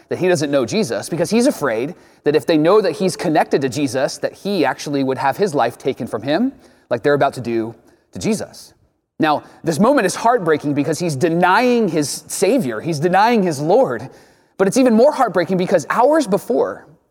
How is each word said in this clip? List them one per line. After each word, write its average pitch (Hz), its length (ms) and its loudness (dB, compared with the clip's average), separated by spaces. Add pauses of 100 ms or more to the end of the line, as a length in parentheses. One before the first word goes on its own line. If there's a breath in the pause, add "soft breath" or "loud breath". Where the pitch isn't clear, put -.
that 117 100 -6
he 180 100 0
doesn't 156 220 0
know 143 140 0
Jesus, 117 460 -4
because 165 180 -2
he's 233 180 2
afraid 139 480 -2 (280 soft breath)
that 147 120 0
if 147 120 2
they 170 100 2
know 170 240 4
that 185 120 -2
he's 185 260 -2
connected 156 420 0
to 135 80 -2
Jesus, 131 480 -4
that - 160 -6
he 190 320 -4
actually 139 400 -4
would 131 140 -2
have 131 180 -2
his 180 180 -2
life 120 220 0
taken 131 300 -6
from 110 160 -6
him, 180 320 -2 (340 soft breath)
like 123 140 -4
they're 147 100 2
about 143 220 0
to 131 80 -10
do 113 320 -4 (380 soft breath)
to - 60 -14
Jesus. 156 540 -8 (480)
Now, 151 240 0 (180 loud breath)
this 151 160 -2
moment 233 280 4
is 170 80 -2
heartbreaking 165 580 0
because 143 260 -2
he's 165 180 -4
denying 185 680 2
his 147 420 -4
Savior, 175 520 -2
he's 147 180 -4
denying 190 440 2
his 160 180 -2
Lord, 151 480 0 (480 soft breath)
but 190 100 0
it's 196 120 0
even 254 160 4
more 254 180 6
heartbreaking 190 460 0
because 175 320 0
hours 277 360 2
before, 185 640 -2 (220)